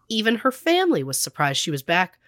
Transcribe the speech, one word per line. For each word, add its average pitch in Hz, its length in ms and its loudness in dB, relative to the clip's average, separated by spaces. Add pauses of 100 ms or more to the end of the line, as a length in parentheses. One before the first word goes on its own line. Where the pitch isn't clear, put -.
even 220 280 0
her 254 140 0
family 330 520 2
was 131 160 -4
surprised 143 400 -2
she - 120 -4
was 139 120 -4
back, 175 340 0 (100)